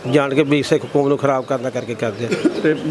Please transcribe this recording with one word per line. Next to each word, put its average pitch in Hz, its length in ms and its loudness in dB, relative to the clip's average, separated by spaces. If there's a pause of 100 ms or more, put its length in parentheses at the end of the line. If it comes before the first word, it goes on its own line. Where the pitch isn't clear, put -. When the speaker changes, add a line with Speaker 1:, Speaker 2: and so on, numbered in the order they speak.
(120)
Speaker 1:
ਜਾਣ 139 220 2
ਕੇ 147 80 4
ਵੀ 143 200 2
ਸਿੱਖ 143 240 0
ਕੌਮ 143 220 2
ਨੂੰ 143 100 2
ਖਰਾਬ 135 260 0
ਕਰਨਾ 127 260 -4
ਕਰਕੇ 117 240 -6
ਕਰਦੇ 113 300 -4
ਆ। - 40 -4 (340)
Speaker 2:
ਤੇ 151 140 2 (140)